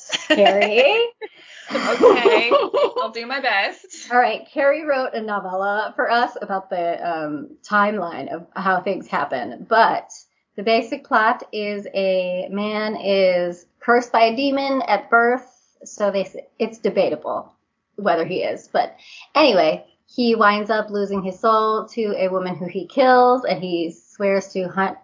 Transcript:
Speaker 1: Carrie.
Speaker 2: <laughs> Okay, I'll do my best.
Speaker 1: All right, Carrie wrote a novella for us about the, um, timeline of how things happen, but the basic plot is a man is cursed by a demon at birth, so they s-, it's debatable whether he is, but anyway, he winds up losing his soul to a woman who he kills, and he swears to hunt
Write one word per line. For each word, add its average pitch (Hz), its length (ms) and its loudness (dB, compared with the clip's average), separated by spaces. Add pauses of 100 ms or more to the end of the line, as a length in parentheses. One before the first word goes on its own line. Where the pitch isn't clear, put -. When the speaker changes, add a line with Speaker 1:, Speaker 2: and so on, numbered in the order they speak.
(300)
Speaker 1:
Carrie. 233 840 4
Speaker 2:
<laughs> - 60 -20 (540)
Okay, - 840 4
I'll 508 580 0
do 233 140 -10
my 262 140 -6
best. 240 720 -4
Speaker 1:
All 247 80 4
right, 240 320 2
Carrie 302 320 2
wrote 269 300 -2
a 226 80 -6
novella 202 760 -4
for 226 160 0
us 240 300 0
about 196 280 -6
the, 170 300 -2 (100)
um, 151 540 -8
timeline 202 680 -2
of 175 200 -10
how 185 280 0
things 180 260 -4
happen, 139 600 -6
but 202 420 2 (460)
the 214 60 -8
basic 233 420 0
plot 233 380 2 (100)
is 208 420 -6
a 185 560 -2
man 214 460 -4
is 180 680 0 (140)
cursed 240 320 2
by 226 120 4
a 226 120 4
demon 269 480 -2
at 202 260 -2
birth, 240 380 2 (380)
so 202 260 -4
they 190 140 -2
s-, - 100 -16 (240)
it's 226 200 -6
debatable 156 760 -2 (420)
whether 170 300 0
he - 180 -4
is, - 240 -6
but - 300 -2 (360)
anyway, 185 520 2 (200)
he 233 300 0
winds 208 340 2
up 214 200 -2
losing 196 340 -4
his 185 160 -8
soul 214 480 2
to 214 300 -4
a 185 100 0
woman 185 280 -4
who 180 120 -10
he 175 200 -8
kills, 254 580 4
and 180 180 -2
he 170 260 -4
swears 196 600 -4
to 185 180 -6
hunt 185 360 -4